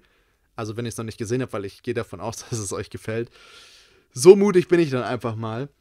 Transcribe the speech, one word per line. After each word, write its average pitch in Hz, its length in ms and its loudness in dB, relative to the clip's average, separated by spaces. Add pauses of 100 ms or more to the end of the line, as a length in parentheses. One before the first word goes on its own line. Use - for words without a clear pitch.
(560)
Also 110 220 -10
wenn 120 80 -6
ihr's 110 120 -10
noch 113 80 -8
nicht 110 120 -12
gesehen 120 240 -4
habt, - 120 -8
weil 101 120 -6
ich - 160 -14
gehe - 140 -6
davon 107 260 -8
aus, 110 240 -10
<laughs> - 60 -18
dass 117 80 -6
es 101 120 -8
euch 98 200 -8
gefällt. 117 400 -8 (800)
So 165 220 10
mutig 196 320 2
bin 175 120 2
ich 156 120 2
dann 127 100 -2
einfach 113 340 -6
mal. 113 340 -8 (120)